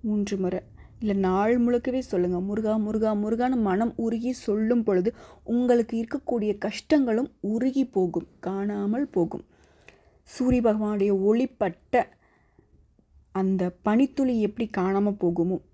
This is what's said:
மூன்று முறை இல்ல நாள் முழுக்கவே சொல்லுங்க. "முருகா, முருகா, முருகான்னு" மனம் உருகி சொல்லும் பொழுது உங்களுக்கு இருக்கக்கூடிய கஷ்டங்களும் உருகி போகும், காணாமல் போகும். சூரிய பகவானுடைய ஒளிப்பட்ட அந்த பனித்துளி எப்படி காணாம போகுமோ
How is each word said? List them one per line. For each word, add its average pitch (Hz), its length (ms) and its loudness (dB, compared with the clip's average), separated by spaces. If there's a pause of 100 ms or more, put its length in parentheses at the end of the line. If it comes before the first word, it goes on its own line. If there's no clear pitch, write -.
மூன்று 208 360 -2
முறை 185 240 -2 (380)
இல்ல 214 140 -2
நாள் 202 520 2
முழுக்கவே 240 340 0
சொல்லுங்க. 180 400 -2
"முருகா, 214 360 -2
முருகா, 214 400 0
முருகான்னு" 233 460 0
மனம் 208 340 0
உருகி 226 360 -2
சொல்லும் 220 520 0
பொழுது 196 300 2 (300)
உங்களுக்கு 233 640 0
இருக்கக்கூடிய 214 500 -2
கஷ்டங்களும் 240 800 0
உருகி 254 460 0
போகும், 175 420 -2 (120)
காணாமல் 202 680 -2
போகும். - 380 -2 (800)
சூரிய 247 380 0
பகவானுடைய 208 600 2
ஒளிப்பட்ட 220 840 0 (1300)
அந்த 190 500 -2
பனித்துளி 247 600 0
எப்படி 214 360 -4
காணாம 196 420 0
போகுமோ 170 420 0 (120)